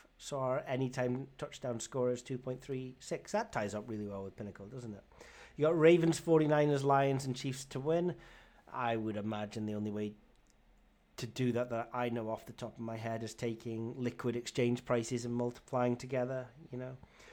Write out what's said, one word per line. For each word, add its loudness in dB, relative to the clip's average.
So -6
our 0
anytime 0
touchdown -6
score 0
is -2
two -6
point -6
three -8
six. -6
That 0
ties -2
up -6
really -4
well -6
with -12
Pinnacle, -12
doesn't -10
it? -16
You 2
got 4
Ravens, 8
forty-niners, 6
Lions, 4
and -2
Chiefs -6
to -6
win. 2
I 0
would -2
imagine -4
the -2
only -2
way -4
to -6
do 0
that, 0
that -4
I -2
know -4
off -6
the -14
top -10
of -14
my -6
head, -4
is -8
taking -4
liquid -2
exchange 0
prices 0
and -4
multiplying 0
together, -4
you -8
know. -10